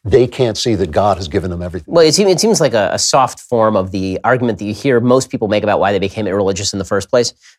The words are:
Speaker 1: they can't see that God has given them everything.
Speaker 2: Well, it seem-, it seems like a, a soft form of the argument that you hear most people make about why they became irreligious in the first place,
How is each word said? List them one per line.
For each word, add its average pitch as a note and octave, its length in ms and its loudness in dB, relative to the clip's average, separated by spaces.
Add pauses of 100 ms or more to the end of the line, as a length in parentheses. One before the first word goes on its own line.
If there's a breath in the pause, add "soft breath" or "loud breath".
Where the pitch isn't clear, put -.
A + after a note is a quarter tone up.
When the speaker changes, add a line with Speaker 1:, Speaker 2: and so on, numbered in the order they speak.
Speaker 1:
they B2 220 4
can't B2 300 -2
see A#2 200 -2
that F2 160 -2
God G2 240 2
has F#2 100 -8
given F2+ 240 -4
them F2 120 -8
everything. F2 300 -10
Speaker 2:
Well, E3 140 6
it D3 80 2
seem-, G3 140 2
it F#3 100 2
seems G#3 220 2
like B2+ 140 2
a, G#2 180 0
a G2+ 60 -4
soft - 420 0
form A2 360 0
of F#2+ 140 -2
the F#2+ 340 -4
argument A#2+ 340 0
that G#2 80 -8
you G#2 80 -4
hear B2 260 0
most B2 300 2
people A2 180 -4
make G#2 160 0
about G2 160 2
why F#2+ 100 2
they G2+ 80 0
became G2 300 -4
irreligious G2 440 -2
in G2+ 60 -6
the G2 60 -6
first G2 260 -4
place, B2 220 2 (260 soft breath)